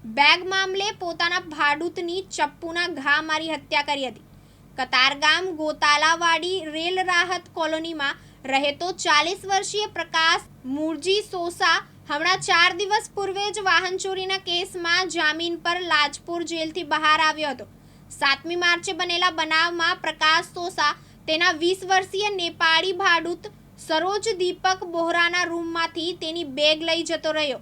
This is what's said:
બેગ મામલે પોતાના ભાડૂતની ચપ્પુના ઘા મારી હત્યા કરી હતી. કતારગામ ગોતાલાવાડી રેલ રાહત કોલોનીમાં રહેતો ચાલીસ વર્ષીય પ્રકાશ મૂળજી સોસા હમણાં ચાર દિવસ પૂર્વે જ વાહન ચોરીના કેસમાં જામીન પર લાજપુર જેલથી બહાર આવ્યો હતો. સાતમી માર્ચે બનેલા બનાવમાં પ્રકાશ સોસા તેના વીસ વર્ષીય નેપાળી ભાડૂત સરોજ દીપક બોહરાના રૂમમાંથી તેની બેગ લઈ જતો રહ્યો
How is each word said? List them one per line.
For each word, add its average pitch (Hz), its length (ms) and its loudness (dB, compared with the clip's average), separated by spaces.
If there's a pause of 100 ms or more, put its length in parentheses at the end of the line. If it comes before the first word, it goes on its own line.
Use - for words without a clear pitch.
બેગ 294 440 2
મામલે 381 500 -2
પોતાના 349 400 -2
ભાડૂતની 339 840 -2
ચપ્પુના 339 640 -4
ઘા 294 340 0
મારી 320 320 -2
હત્યા 294 280 -2
કરી 277 260 -2
હતી. 220 140 -12 (560)
કતારગામ 285 760 2
ગોતાલાવાડી 311 1080 2
રેલ 330 380 -2
રાહત 359 380 0 (120)
કોલોનીમાં 320 600 -4 (300)
રહેતો 285 460 0
ચાલીસ 339 540 2
વર્ષીય 403 400 -2
પ્રકાશ 330 560 0 (240)
મૂળજી 311 560 -2 (100)
સોસા 349 560 0 (220)
હમણાં 320 280 0
ચાર 349 400 4
દિવસ 415 380 0
પૂર્વે 392 360 -2
જ 427 80 -6
વાહન 370 380 2
ચોરીના 381 400 -4
કેસમાં 349 680 -2
જામીન 330 480 -2
પર 349 260 -2
લાજપુર 320 600 0
જેલથી 330 400 -4
બહાર 311 360 2
આવ્યો 311 300 0
હતો. 247 160 -8 (440)
સાતમી 277 460 0
માર્ચે 349 380 0
બનેલા 349 380 0
બનાવમાં 330 640 0
પ્રકાશ 320 480 2
સોસા 339 500 -2 (340)
તેના 320 240 4
વીસ 349 380 0
વર્ષીય 381 400 0
નેપાળી 339 640 2
ભાડૂત 349 460 0 (380)
સરોજ 381 600 -2
દીપક 370 460 0
બોહરાના 339 600 0
રૂમમાંથી 330 720 -4
તેની 339 300 -6
બેગ 294 380 2
લઈ 330 220 0
જતો 311 280 -4
રહ્યો 294 300 -2